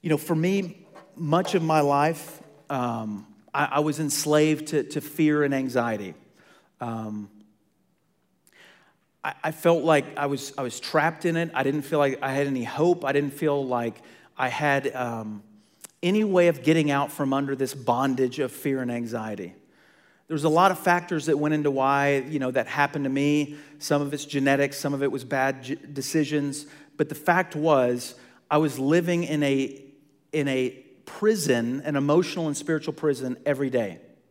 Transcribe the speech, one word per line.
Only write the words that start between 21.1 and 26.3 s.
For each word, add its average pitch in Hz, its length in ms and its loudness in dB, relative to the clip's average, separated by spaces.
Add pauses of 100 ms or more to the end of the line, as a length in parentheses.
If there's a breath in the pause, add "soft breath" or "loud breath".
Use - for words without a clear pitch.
that 147 120 2
went 151 160 0
into 147 160 0
why, 139 480 2 (100)
you 151 100 -4
know, 127 120 -2
that 127 160 0
happened 143 380 -2
to 135 60 -2
me. 147 460 0 (220 loud breath)
Some 147 240 -2
of 143 100 -6
it's 143 140 -8
genetics, 139 500 0
some 143 160 -4
of 139 100 -2
it 139 80 0
was 123 140 -6
bad 131 380 -2
j-, 127 160 -8 (140)
decisions. 143 720 -2 (320 loud breath)